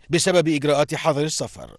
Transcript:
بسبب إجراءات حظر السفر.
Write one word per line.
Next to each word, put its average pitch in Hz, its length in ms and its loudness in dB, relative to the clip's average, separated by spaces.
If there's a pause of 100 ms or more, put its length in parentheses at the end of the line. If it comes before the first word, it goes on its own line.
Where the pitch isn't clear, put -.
بسبب 170 380 2
إجراءات 147 480 0
حظر 147 280 0
السفر. - 560 -8